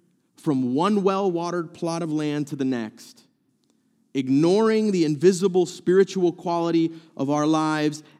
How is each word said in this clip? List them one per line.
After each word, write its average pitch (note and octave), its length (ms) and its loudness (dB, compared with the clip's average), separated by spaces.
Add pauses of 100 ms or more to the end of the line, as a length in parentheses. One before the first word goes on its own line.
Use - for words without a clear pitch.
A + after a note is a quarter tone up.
(380)
from C3 360 0
one G3 280 2
well-watered F3 720 -2
plot E3 280 -4
of E3 80 -6
land D3+ 380 -2
to D3+ 80 -10
the C#3 80 -2
next, A#2+ 580 -6 (920)
ignoring F#3+ 760 2
the F3+ 140 2
invisible F3 600 2
spiritual F#3 680 0
quality E3+ 600 -2 (220)
of C3+ 140 -6
our D3 180 0
lives, D#3 560 0 (180)